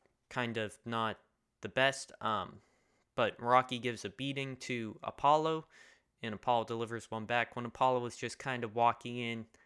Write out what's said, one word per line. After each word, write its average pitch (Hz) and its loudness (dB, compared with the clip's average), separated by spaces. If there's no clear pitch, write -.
kind 117 -2
of 107 -4
not 113 -2
the 104 -8
best. 135 2
Um, 104 -2
but 113 0
Rocky 127 4
gives 117 -4
a 101 -6
beating 135 -6
to 113 -6
Apollo, 156 2
and 110 -6
Apollo 113 2
delivers 113 -6
one 110 -6
back 117 0
when 120 -6
Apollo 127 2
was 120 -4
just - -8
kind 127 -4
of 107 -6
walking 117 2
in, 117 -6